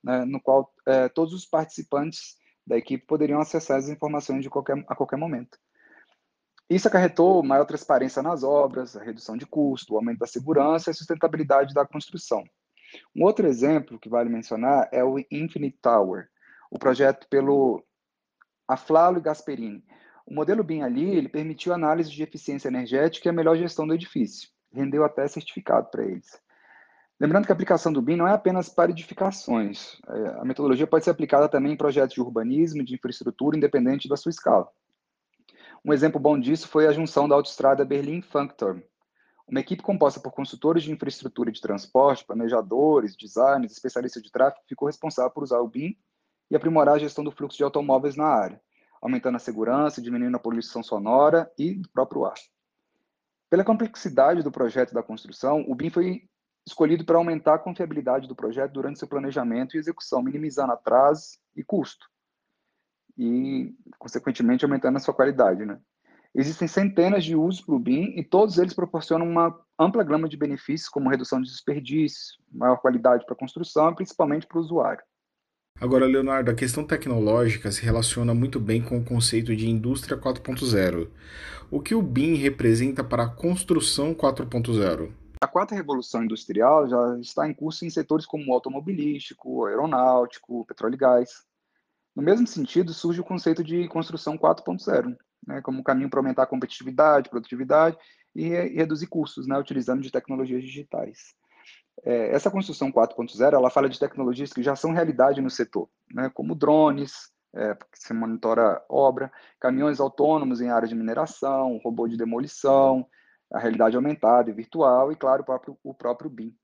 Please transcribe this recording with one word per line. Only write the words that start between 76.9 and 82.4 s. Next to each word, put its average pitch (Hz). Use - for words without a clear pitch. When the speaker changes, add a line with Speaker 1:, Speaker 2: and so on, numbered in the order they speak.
Speaker 2:
se -
relaciona 117
muito 127
bem 113
com 120
o 117
conceito 117
de 113
indústria 120
quatro 127
ponto 127
zero. 92
O 147
que 220
o 226
bin 147
representa 135